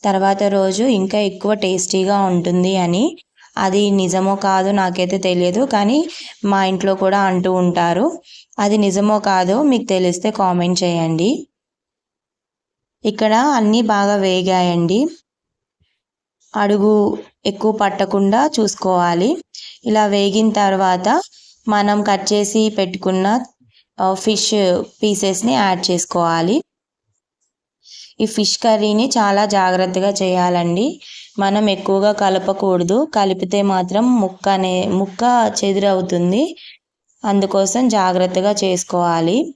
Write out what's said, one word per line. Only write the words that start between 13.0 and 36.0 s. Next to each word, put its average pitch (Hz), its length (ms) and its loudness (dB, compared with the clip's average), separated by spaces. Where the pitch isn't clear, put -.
ఇక్కడ 214 300 0
అన్నీ 220 320 2
బాగా 202 320 2
వేగాయండి, 185 840 0
అడుగు 208 420 2
ఎక్కువ 214 280 -2
పట్టకుండా 196 720 0
చూసుకోవాలి. 185 840 0
ఇలా 214 220 2
వేగిన 202 440 2
తర్వాత 190 560 0
మనం 208 360 2
కట్ 196 240 -2
చేసి 208 420 0
పెట్టుకున్న, 190 560 -2
ఆ, 185 160 -2
ఫిష్ 202 380 -2
పీసెస్ని 208 580 0
యాడ్ 190 300 0
చేసుకోవాలి. 170 720 0
ఈ 220 60 0
ఫిష్ 214 320 -2
కర్రీని 214 520 2
చాలా 208 360 2
జాగ్రత్తగా 185 680 0
చేయాలండి. 180 720 0
మనం 202 300 0
ఎక్కువగా 196 440 0
కలపకూడదు, 190 840 0
కలిపితే 190 520 0
మాత్రం 185 400 0
ముక్క 185 300 -2
అనే-, 185 420 0
ముక్క 190 320 -2
చెదురవుతుంది. 190 880 0